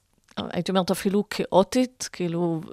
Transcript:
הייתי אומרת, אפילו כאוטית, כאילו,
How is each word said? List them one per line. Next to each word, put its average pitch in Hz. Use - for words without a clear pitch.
הייתי -
אומרת, 185
אפילו 202
כאוטית, 196
כאילו, 170